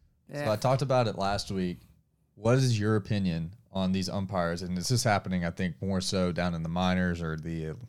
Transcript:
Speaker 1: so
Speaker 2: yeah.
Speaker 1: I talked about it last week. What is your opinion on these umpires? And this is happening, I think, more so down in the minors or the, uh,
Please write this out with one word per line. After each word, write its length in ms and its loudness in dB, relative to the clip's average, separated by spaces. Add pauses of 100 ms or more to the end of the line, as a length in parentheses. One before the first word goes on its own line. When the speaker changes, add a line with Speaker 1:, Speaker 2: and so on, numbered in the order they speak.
(320)
Speaker 1:
so 80 -8
Speaker 2:
yeah. 120 0
Speaker 1:
I 40 2
talked 260 2
about 260 2
it 100 -2
last 340 -2
week. 300 -2 (540)
What 200 4
is 240 4
your 160 2
opinion 580 0 (180)
on 200 0
these 180 0
umpires? 520 -2
And 160 -4
this 140 -4
is 120 2
happening, 420 2
I 60 -2
think, 300 -4
more 200 0
so 300 0
down 240 0
in 80 -4
the 60 -4
minors 520 0
or 160 -4
the, 320 -6
uh, 40 -8 (160)